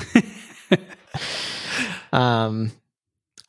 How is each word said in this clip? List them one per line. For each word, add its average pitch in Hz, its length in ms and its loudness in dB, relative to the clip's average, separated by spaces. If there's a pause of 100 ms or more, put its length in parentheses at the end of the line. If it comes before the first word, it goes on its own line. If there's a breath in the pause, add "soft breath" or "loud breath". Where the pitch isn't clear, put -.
(140)
<laughs> - 640 2 (1300 loud breath)
Um, 113 640 2 (760)